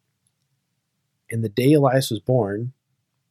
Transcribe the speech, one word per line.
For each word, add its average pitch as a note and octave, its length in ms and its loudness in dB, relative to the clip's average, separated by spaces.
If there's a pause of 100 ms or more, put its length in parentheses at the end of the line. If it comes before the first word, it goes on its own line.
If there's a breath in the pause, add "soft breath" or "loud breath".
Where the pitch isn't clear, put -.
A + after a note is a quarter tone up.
(1300)
And A#2 140 -8
the A2 60 -6
day B2+ 240 2
Elias C3+ 360 2
was G#2+ 100 -6
born, A#2 540 -4 (580)